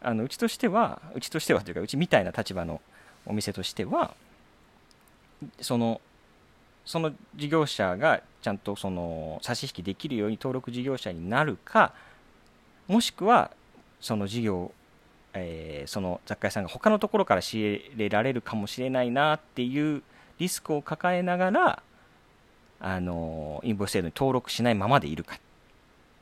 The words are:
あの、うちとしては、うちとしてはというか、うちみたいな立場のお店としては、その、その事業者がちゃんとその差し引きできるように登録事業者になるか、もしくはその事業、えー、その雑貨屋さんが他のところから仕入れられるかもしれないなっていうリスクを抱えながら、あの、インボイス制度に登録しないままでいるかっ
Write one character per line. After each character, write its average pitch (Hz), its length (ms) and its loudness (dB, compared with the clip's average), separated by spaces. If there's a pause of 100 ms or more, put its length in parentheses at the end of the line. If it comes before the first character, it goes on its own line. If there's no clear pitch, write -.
あ 120 120 -2
の、 110 120 0
う 135 40 -4
ち - 80 -10
と 233 120 0
し - 80 -4
て 254 100 0
は、 208 340 2 (140)
う 127 60 -6
ち - 80 -8
と 160 100 -4
し - 80 -2
て 147 80 6
は 98 80 4
と 95 80 -10
い - 20 -8
う - 40 -8
か、 85 40 -2
う 98 60 -2
ち 131 100 -4
み 170 120 2
た 143 100 6
い 95 60 4
な 87 80 -4
立 104 220 -4
場 87 100 -2
の 82 160 -6 (440)
お - 80 -6
店 104 200 -2
と 95 100 -6
し - 100 -6
て 98 120 -4
は、 269 320 -2 (1400)
そ 123 180 -2
の、 113 220 0 (840)
そ - 140 -6
の 156 140 0 (240)
事 143 120 -4
業 156 180 4
者 92 300 0
が 135 260 4 (180)
ち - 80 -4
ゃ 104 40 0
ん 98 60 -4
と 101 160 -6
そ 98 160 -6
の 82 520 -6
差 123 120 -4
し 131 100 -6
引 135 40 -8
き - 140 -12
で 95 120 -4
き - 140 -8
る 135 80 -2
よ 104 100 2
う 110 40 0
に 107 60 -2
登 127 180 -4
録 123 180 -6
事 123 100 -4
業 131 140 -2
者 98 160 -6
に 85 160 -8
な 127 160 2
る 165 200 0
か、 - 300 4 (920)
も 214 120 6
し - 120 0
く - 120 -6
は 214 280 6 (480)
そ 113 160 -2
の 101 100 0
事 113 160 -2
業、 95 300 0 (600)
え 80 520 -8
ー、 - 40 -14
そ 104 100 -4
の 90 260 -2
雑 104 120 -6
貨 104 100 -2
屋 - 20 2
さ 110 100 -2
ん 95 40 -4
が 85 40 -8
他 - 220 2
の 214 80 4
と 208 100 0
こ 220 100 2
ろ 190 60 4
か 101 120 6
ら 90 40 2
仕 - 180 -4
入 104 380 -2
れ 107 120 0
ら 104 140 4
れ 135 100 2
る 120 100 -2
か - 140 -6
も 101 100 -2
し - 140 -10
れ 131 100 -2
な 127 140 2
い 120 60 0
な 147 240 4
っ 156 60 -2
て - 220 -8
い 147 340 0
う 135 60 -10 (360)
リ 180 100 -2
ス - 120 -6
ク - 140 -4
を 147 80 -2
抱 180 340 0
え 180 60 0
な 180 140 0
が 185 140 2
ら、 320 320 4 (1000)
あ 95 200 -4
の、 80 640 -6
イ 113 80 -2
ン 104 40 0
ボ 98 80 -2
イ 95 40 -2
ス - 40 -4
制 98 100 2
度 85 60 -4
に 80 60 -8
登 135 200 0
録 123 160 -4
し - 140 -4
な 120 80 4
い - 20 4
ま 101 140 0
ま 135 100 6
で 82 80 2
い 76 80 -4
る - 80 -6
か - 140 -12
っ - 20 -20 (840)